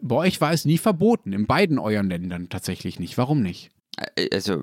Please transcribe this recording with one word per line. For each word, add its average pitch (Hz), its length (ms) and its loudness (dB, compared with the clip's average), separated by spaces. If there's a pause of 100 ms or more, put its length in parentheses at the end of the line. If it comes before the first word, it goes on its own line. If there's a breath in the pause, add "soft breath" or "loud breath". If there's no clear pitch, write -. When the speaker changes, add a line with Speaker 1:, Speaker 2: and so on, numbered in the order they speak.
Speaker 1:
bei 120 160 0
euch 180 240 2
war 156 120 2
es 160 120 0
nie 160 140 4
verboten, 202 540 2
in 104 140 0
beiden 160 320 2
euren 104 300 0
Ländern 87 400 -4
tatsächlich - 500 -6
nicht. 85 180 -8
Warum 127 260 2
nicht? 87 280 -4 (460)
Speaker 2:
Äh, 90 160 0
also, 95 300 -2